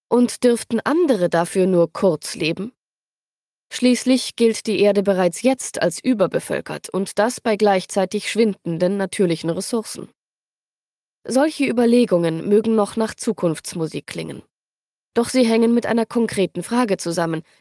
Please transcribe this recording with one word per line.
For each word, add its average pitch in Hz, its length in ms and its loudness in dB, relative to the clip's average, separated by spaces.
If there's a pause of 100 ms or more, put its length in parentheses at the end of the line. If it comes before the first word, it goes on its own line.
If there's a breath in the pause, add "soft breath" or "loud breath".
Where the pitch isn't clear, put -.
Und 240 340 2
dürften 240 380 2
andere 269 480 2
dafür 175 380 2
nur 170 260 2
kurz - 420 -2
leben? 165 380 -4 (1000)
Schließlich 247 640 2
gilt 226 320 2
die 202 140 0
Erde 202 200 4
bereits 185 400 0
jetzt - 400 -2
als - 220 -2
überbevölkert 165 840 -2
und 190 300 -4
das 233 200 0
bei 220 160 -2
gleichzeitig 196 760 0
schwindenden 190 680 0
natürlichen 180 520 -2
Ressourcen. 196 600 -6 (1160)
Solche 277 400 0
Überlegungen 226 840 2
mögen 220 260 4
noch 208 220 0
nach 220 180 -2
Zukunftsmusik - 920 -4
klingen. 160 340 -12 (720)
Doch 233 160 0
sie 254 160 4
hängen 226 280 4
mit 233 120 0
einer 226 200 0
konkreten 196 580 -2
Frage 233 340 0
zusammen, 170 460 -4 (180 soft breath)